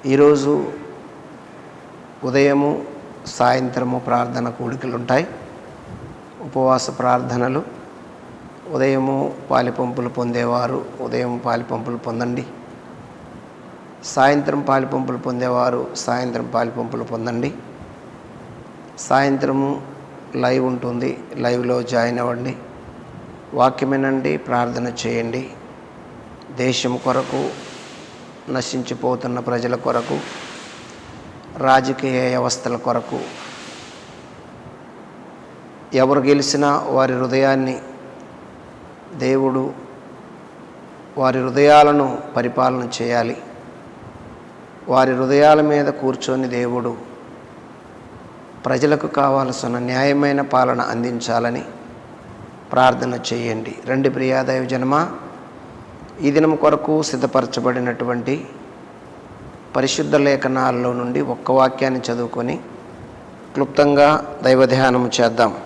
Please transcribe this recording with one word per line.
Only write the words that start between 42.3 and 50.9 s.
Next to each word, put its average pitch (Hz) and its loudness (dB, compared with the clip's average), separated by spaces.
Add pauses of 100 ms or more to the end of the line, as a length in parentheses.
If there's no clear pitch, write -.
పరిపాలన 123 0 (140)
చేయాలి. 120 0 (1500)
వారి 131 4
హృదయాల 143 6
మీద 147 4
కూర్చొని 131 -2
దేవుడు 120 -2 (1700)
ప్రజలకు 143 2
కావాల్సిన 131 2
న్యాయమైన 139 2
పాలన 127 2
అందించాలని 120 -2 (1120)